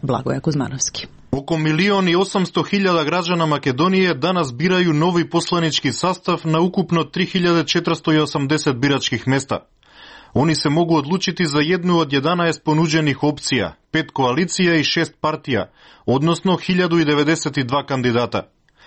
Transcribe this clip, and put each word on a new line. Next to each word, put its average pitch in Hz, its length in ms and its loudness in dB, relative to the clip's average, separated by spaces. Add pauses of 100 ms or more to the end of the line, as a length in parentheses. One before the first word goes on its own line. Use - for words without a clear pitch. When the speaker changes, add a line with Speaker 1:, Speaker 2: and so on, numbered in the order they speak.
Speaker 1:
Blagoja 135 380 -2
Kuzmanovski. 135 680 -4 (240)
Speaker 2:
Oko 139 260 -2
milion 180 500 2
i 170 80 2
osamsto 180 480 0
hiljada 185 400 0
građana 170 420 -2
Makedonije 156 680 2
danas 151 400 -2
biraju 175 400 2
novi 165 360 2
poslanički 165 600 0
sastav 175 520 -2
na 160 160 0
ukupno 175 440 0
tri 180 220 -2
hiljade 175 380 2
četiristo 165 480 0
osamdeset 147 640 0
biračkih 127 520 0
mesta. 135 420 -2 (640)
Oni 151 220 2
se - 140 0
mogu 170 280 2
odlučiti 160 480 -2
za 147 140 0
jednu 175 380 2
od 147 160 0
jedanaest 160 500 0
ponuđenih 151 600 2
opcija, 131 520 -2 (160)
pet 160 200 -2
koalicija 165 640 0
i 151 80 2
šest 160 380 -2
partija, 127 500 -4 (340)
odnosno 165 520 0
hiljadu 180 420 0
i 160 60 2
devedeset 147 520 0 (100)
dva 139 180 -2
kandidata. 120 640 -2 (380)